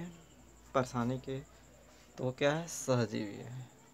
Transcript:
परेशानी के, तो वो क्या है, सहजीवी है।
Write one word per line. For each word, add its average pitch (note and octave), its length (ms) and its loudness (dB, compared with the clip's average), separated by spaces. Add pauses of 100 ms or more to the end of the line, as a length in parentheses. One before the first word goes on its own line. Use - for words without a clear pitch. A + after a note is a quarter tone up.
(720)
परेशानी B2 460 2
के, C3+ 200 -6 (800)
तो C3+ 60 -4
वो B2+ 80 0
क्या C#3+ 220 4
है, E3 140 -2
सहजीवी A2+ 680 0
है। B2+ 320 -10 (260)